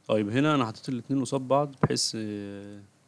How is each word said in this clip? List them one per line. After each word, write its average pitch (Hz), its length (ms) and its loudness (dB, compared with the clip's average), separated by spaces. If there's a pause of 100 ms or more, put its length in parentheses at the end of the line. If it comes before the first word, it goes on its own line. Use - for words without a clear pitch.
طيب، 110 220 2
هنا 143 260 4
أنا 131 100 4
حطيت 110 240 -8
الاتنين 131 320 -2
قصاد 131 200 -2
بعض 135 420 2
بحيث، - 360 2
آه، 101 640 -8 (260)